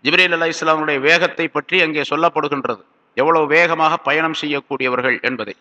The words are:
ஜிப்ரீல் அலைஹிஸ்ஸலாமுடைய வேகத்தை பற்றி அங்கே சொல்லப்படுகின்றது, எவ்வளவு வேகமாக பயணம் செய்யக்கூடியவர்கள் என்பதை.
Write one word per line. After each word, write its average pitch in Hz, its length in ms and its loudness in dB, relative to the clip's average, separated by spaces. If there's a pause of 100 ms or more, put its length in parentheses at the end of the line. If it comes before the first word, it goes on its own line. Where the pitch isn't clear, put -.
ஜிப்ரீல் 175 340 2
அலைஹிஸ்ஸலாமுடைய 156 600 0
வேகத்தை 165 480 2
பற்றி 160 340 -2
அங்கே 156 280 -2
சொல்லப்படுகின்றது, 143 720 -2 (320)
எவ்வளவு 156 320 2
வேகமாக 160 500 2
பயணம் 160 440 -2
செய்யக்கூடியவர்கள் 131 800 -2
என்பதை. 110 400 -6